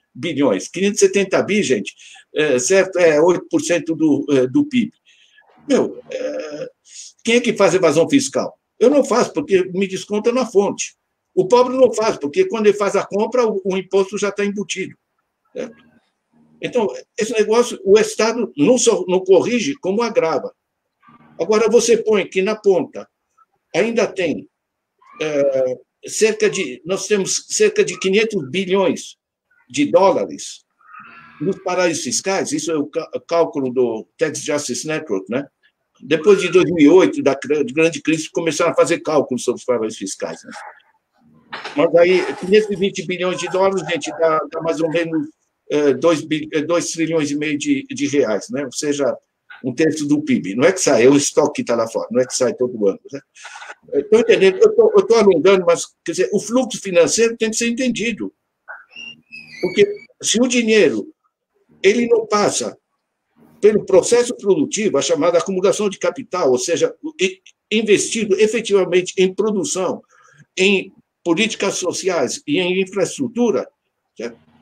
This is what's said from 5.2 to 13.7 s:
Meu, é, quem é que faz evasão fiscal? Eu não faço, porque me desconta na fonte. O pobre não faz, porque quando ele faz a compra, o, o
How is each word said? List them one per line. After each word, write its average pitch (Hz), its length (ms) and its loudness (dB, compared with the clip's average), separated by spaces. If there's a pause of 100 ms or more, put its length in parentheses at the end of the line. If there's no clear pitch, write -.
Meu, - 400 0
é, 508 600 -8 (540)
quem 226 120 2
é 240 40 4
que 240 140 -2
faz 185 220 2
evasão 160 340 2
fiscal? - 480 -2 (220)
Eu 226 100 4
não 285 140 4
faço, 233 300 0
porque 180 320 0
me 185 200 -4
desconta 208 460 -4
na 254 160 -2
fonte. 190 480 -2 (400)
O 185 120 0
pobre 254 300 4
não 247 160 4
faz, 220 240 -2
porque 180 280 0
quando 208 200 -2
ele 196 100 4
faz 196 200 -2
a 185 100 0
compra, 226 400 0
o, 196 180 -2
o 190 140 -4